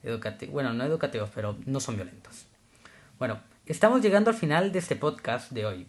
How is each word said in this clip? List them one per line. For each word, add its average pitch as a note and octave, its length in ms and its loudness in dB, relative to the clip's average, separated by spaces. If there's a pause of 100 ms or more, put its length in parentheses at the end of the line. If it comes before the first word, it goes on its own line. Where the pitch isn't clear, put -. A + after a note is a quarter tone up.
educati-, A2 460 -6
bueno, C3+ 240 -2
no B2 100 -2
educativos, C#3 500 -2
pero G#2 300 -6
no C3+ 160 -2
son A#2+ 160 -4
violentos. - 500 -12 (720)
Bueno, A2+ 220 -4 (240)
estamos A3 380 4
llegando G#3 280 6
al A3+ 60 0
final F3 360 2
de F3+ 80 0
este D3 160 -2
podcast A#2+ 560 -4
de A2 120 -4
hoy. F#2 240 -4